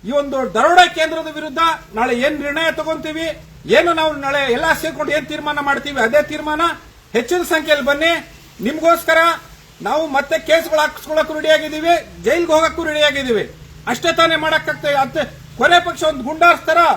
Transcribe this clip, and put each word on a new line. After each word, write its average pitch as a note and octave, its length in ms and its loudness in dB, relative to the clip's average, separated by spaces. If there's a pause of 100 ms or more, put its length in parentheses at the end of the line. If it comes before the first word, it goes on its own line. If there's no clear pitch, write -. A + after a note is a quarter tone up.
ಈ G#3+ 60 -6
ಒಂದು C4+ 420 -2
ದರೋಡೆ E4+ 400 6
ಕೇಂದ್ರದ D#4+ 420 -2
ವಿರುದ್ಧ D4+ 220 -8 (380)
ನಾಳೆ A#3+ 200 0
ಏನ್ C#4 240 0
ನಿರ್ಣಯ D4 320 -2
ತಗೊಂತೀವಿ, D#4 680 -6 (240)
ಏನು D#4+ 280 2
ನಾವು D#4 220 0
ನಾಳೆ C#4 360 -2
ಎಲ್ಲ D#4 300 0
ಸೇರ್ಕೊಂಡು D4+ 300 -6
ಏನ್ - 160 -2
ತೀರ್ಮಾನ D4 340 -4
ಮಾಡ್ತೀವಿ, C#4 400 -2
ಅದೇ C4 220 4
ತೀರ್ಮಾನ. D4+ 380 -4 (520)
ಹೆಚ್ಚಿನ B3 280 0
ಸಂಖ್ಯೆಯಲ್ಲಿ D4+ 440 0
ಬನ್ನಿ. D4+ 420 0 (340)
ನಿಮ್ಗೋಸ್ಕರ D#4+ 560 2 (640)
ನಾವು D4 260 -2
ಮತ್ತೆ C#4+ 320 -2
ಕೇಸ್ಗಳು D#4 400 2
ಹಾಕಿಸ್ಕೊಳಕ್ಕೂ D4+ 540 -2
ರೆಡಿಯಾಗಿದ್ದೀವಿ, D#4 920 0
ಜೈಲ್ಗೆ D#4+ 300 2
ಹೋಗಕ್ಕೂ D#4+ 300 2
ರೆಡಿಯಾಗಿದ್ದೀವಿ. C#4 720 0 (320)
ಅಷ್ಟೇ E4 260 -2
ತಾನೇ E4 220 2
ಮಾಡಕ್ಕಾಗ್ತದೆ. D#4 580 -2
ಅತ್ತೆ C#4 320 -2 (320)
ಕೊನೆ F4 280 4
ಪಕ್ಷ E4+ 180 -6
ಒಂದು D4 200 -2
ಗುಂಡಾರ್ಸ್ತಾರ D#4+ 540 2 (200)